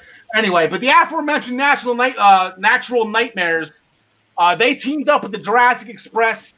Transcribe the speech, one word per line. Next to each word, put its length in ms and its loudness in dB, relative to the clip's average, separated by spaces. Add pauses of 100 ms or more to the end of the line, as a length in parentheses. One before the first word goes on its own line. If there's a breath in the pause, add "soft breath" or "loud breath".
(340 loud breath)
Anyway, 340 0
but 140 -4
the 80 -2
aforementioned 680 0
National 360 0
Night-, 240 -2
uh, 400 4
Natural 480 0
Nightmares, 680 -4 (640)
uh, 180 2
they 180 2
teamed 360 -6
up 140 2
with 100 -10
the 40 -8
Jurassic 520 0
Express. 680 -4